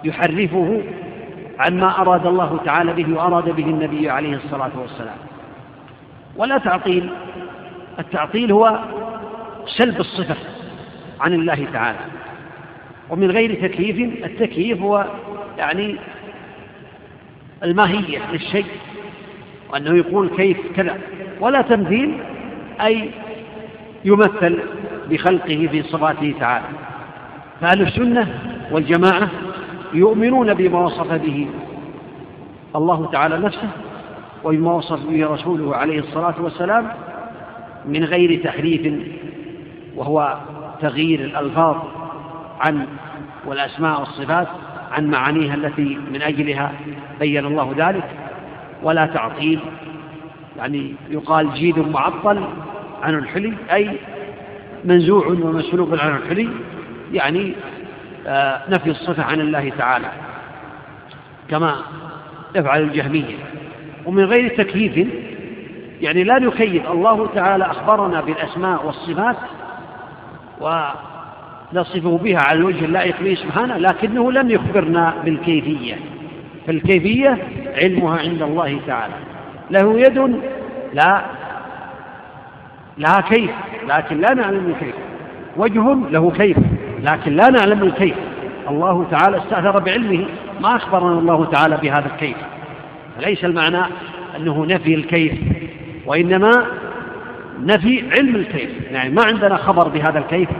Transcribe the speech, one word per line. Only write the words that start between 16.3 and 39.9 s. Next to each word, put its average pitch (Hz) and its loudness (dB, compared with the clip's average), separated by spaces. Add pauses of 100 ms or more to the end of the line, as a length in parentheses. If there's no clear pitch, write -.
الماهية 175 2 (120)
للشيء، 185 -2 (1080)
وأنه 147 2
يقول 175 2
كيف 185 2 (180)
كذا. 180 0 (400)
ولا 262 4
تمثيل، 240 2 (640)
أي 220 2 (960)
يمثل 190 4 (500)
بخلقه 160 2
في 151 0
صفاته 151 0
تعالى. 120 0 (960)
فأهل 180 4
السنة 240 2 (320)
والجماعة 175 4 (640)
يؤمنون 220 4
بما 180 2
وصف 165 0
به 147 -2 (1300)
الله 160 0
تعالى 160 2
نفسه، 202 -2 (760)
وبما 160 2
وصف 151 -2
به 156 2
رسوله 151 -2
عليه 151 0
الصلاة 156 -2
والسلام، 196 0 (960)
من 151 0
غير 170 2
تحريف، 151 -2 (1040)